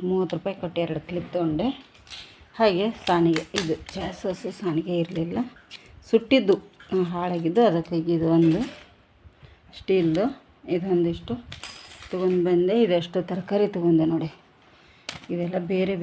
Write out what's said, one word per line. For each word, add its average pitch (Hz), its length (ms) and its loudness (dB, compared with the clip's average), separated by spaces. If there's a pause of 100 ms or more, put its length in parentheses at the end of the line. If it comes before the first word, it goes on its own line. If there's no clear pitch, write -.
ಮೂವತ್ತು 185 280 0
ರೂಪಾಯಿ 190 240 -6
ಕೊಟ್ಟು 170 240 -6
ಎರಡು 156 240 -4
ಕ್ಲಿಪ್ 175 260 -6
ತೊಗೊಂಡೆ. 170 320 0 (920)
ಹಾಗೆ 202 260 4 (200)
ಸಾಣಿಗೆ, 170 380 4 (160)
ಇದು 160 160 -2 (200)
ಜಾಸ್ತಿ 185 340 -8
ಹೊಸ 180 300 -8
ಸಾಣಿಗೆ 175 440 -2
ಇರಲಿಲ್ಲ, 165 340 -4 (720)
ಸುಟ್ಟಿದ್ದು, 226 460 4 (380)
ಆ, 185 100 2 (100)
ಹಾಳಾಗಿದ್ದು, 175 560 0
ಅದಕ್ಕಾಗಿ 170 480 0
ಇದು 165 200 2
ಒಂದು 165 240 6 (1160)
ಸ್ಟೀಲ್ದು 175 440 2 (520)
ಇದೊಂದಿಷ್ಟು 175 580 0 (760)
ತೊಗೊಂಡು 185 360 0
ಬಂದೆ. 180 260 2 (120)
ಇದಷ್ಟು 175 320 0 (120)
ತರಕಾರಿ 202 460 0
ತೊಗೊಂಡೆ 170 380 4
ನೋಡಿ. 160 160 -2 (1040)
ಇದೆಲ್ಲ 175 240 -4 (160)
ಬೇರೆ 185 300 0